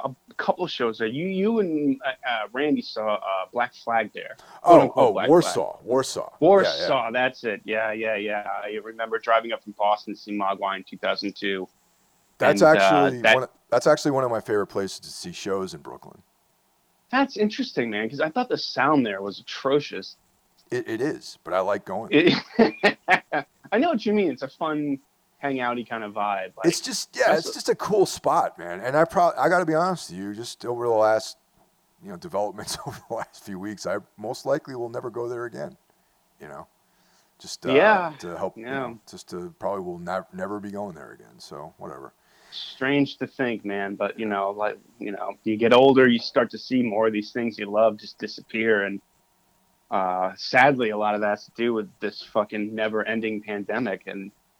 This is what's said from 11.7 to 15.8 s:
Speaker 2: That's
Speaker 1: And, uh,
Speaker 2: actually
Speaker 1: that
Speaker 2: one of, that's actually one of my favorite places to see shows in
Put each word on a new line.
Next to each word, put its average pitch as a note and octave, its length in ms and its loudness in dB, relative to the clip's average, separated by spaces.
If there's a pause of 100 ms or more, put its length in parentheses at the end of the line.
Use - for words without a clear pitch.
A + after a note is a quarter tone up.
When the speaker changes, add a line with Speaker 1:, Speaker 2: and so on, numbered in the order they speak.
Speaker 2:
That's D3 240 4
Speaker 1:
And, D#3 140 10
uh, G2+ 40 6
Speaker 2:
actually F#2+ 420 4
Speaker 1:
that A2 120 6
Speaker 2:
one B2+ 100 4
of, - 60 -6 (200)
that's A#2+ 160 2
actually D3+ 240 4
one C3 140 2
of B2 80 0
my A2 80 -2
favorite G#2 260 0
places G2 340 -6
to - 80 -18
see - 220 -12
shows F#2+ 420 -6
in D#2 80 -16